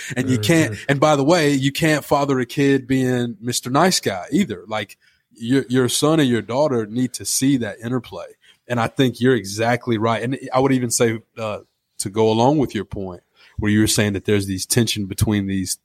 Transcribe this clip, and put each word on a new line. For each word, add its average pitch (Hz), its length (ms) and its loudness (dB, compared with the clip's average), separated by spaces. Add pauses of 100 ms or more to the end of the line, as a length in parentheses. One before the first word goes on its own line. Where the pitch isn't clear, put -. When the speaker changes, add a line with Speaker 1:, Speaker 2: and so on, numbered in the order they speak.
(160)
Speaker 1:
And 127 140 -2
you 127 100 0
can't, 143 340 2
Speaker 2:
Mm-hmm. - 160 -12
Speaker 1:
and 139 100 2
by 151 180 4
the 139 60 0
way, 156 300 4
you 135 200 0
can't 151 320 0
father 143 340 0
a 123 60 -2
kid 139 420 2
being 127 540 0
Mister 120 280 -6
Nice 170 300 2
Guy 92 320 -6
either. 123 360 -2
Like, 107 300 -8 (400)
your, 120 300 0
your 123 220 2
son 156 320 2
and 135 80 2
your 113 120 2
daughter 120 440 -2
need 120 300 -4
to 98 100 -12
see 135 320 2
that 107 260 -6
interplay. 117 440 -6 (400)
And 120 120 -2
I 117 80 0
think 123 320 0
you're 127 160 4
exactly 113 640 -2
right. 110 260 0
And 127 160 -4 (140)
I 131 60 4
would 135 120 2
even 123 180 0
say, 113 300 0 (180)
uh, 107 220 -8 (400)
to 104 100 -8
go 110 220 2
along 120 260 4
with 123 160 -2
your 98 120 -4
point, 95 360 -10 (360)
where 107 140 -2
you 107 100 4
were 107 60 4
saying 104 260 0
that 95 120 -6
there's 104 220 2
these 95 180 -6
tension 107 420 0
between 101 380 0
these, 95 400 -4